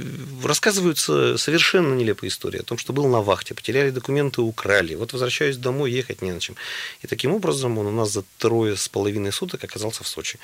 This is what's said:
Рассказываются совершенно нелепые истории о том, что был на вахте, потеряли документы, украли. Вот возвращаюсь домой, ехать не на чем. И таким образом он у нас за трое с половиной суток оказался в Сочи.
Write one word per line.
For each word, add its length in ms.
Рассказываются 920
совершенно 580
нелепые 340
истории 300
о 40
том, 140
что 160
был 140
на 140
вахте, 340
потеряли 340
документы, 520
украли. 520
Вот 200
возвращаюсь 440
домой, 340
ехать 300
не 100
на 80
чем. 160
И 60
таким 260
образом 460
он 80
у 40
нас 200
за 120
трое 400
с 100
половиной 440
суток 320
оказался 400
в 40
Сочи. 360